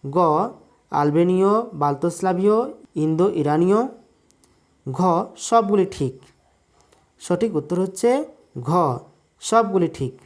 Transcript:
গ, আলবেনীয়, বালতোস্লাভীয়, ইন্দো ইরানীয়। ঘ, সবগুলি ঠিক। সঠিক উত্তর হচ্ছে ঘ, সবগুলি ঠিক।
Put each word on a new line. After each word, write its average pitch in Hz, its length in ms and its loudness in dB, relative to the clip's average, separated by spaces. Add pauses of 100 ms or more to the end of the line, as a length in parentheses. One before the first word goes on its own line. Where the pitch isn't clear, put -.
গ, 139 140 -4 (720)
আলবেনীয়, 175 600 2 (200)
বালতোস্লাভীয়, 175 840 0 (380)
ইন্দো 160 360 0
ইরানীয়। 170 500 2 (1040)
ঘ, 135 140 -6 (360)
সবগুলি 202 540 2
ঠিক। 131 240 -4 (1080)
সঠিক 190 340 -2
উত্তর 151 240 -4
হচ্ছে 190 300 0 (480)
ঘ, 123 120 -6 (720)
সবগুলি 196 460 2
ঠিক। - 260 -8 (100)